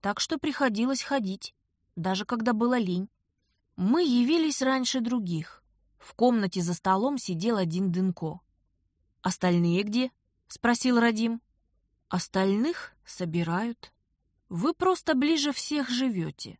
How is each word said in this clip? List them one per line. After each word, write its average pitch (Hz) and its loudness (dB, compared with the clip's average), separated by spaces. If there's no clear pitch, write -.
Так 202 -4
что - -4
приходилось 262 0
ходить, 196 -4
даже 190 -4
когда 233 0
было 240 2
лень. 185 -2
Мы 240 2
явились 285 2
раньше 262 0
других. 202 -4
В - -18
комнате 214 2
за 175 0
столом 202 0
сидел 208 -2
один 180 0
Дынко. 175 -2
"Остальные 175 2
где?" 240 0
спросил 240 2
Радим. 233 2
"Остальных 196 0
собирают. 175 -4
Вы 202 -2
просто 359 0
ближе 294 2
всех 277 -2
живете". 214 -4